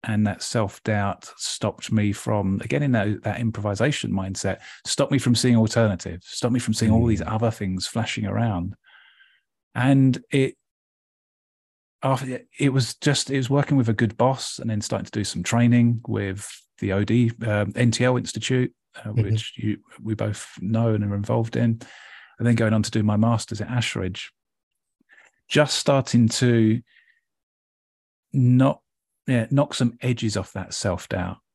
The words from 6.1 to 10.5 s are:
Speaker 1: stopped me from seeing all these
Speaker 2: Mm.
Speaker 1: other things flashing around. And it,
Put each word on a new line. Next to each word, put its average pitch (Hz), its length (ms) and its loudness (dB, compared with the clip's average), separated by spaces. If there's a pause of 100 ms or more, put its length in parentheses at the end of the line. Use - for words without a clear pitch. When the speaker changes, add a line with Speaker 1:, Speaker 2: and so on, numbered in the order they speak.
Speaker 1:
stopped - 260 -4
me 127 60 0
from 110 160 -2
seeing 107 160 2
all 117 160 4
these 104 140 0
Speaker 2:
Mm. 104 120 -6
Speaker 1:
other 110 160 0
things 95 380 -6
flashing 110 400 -4
around. 101 480 -2 (960)
And 131 580 4
it, 135 240 2 (1500)